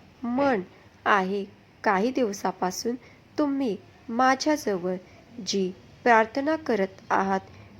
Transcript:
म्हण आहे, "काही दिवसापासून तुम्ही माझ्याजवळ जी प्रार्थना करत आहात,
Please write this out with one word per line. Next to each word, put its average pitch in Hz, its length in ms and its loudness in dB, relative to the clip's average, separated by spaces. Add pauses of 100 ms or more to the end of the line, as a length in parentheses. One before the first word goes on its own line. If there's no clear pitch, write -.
(240)
म्हण 247 380 0 (440)
आहे, 196 400 0 (380)
"काही 208 280 2
दिवसापासून 202 840 -4 (420)
तुम्ही 277 400 -2 (320)
माझ्याजवळ 240 880 0 (520)
जी 190 240 -2 (320)
प्रार्थना 240 520 4
करत 220 540 -2
आहात, 190 300 0 (400)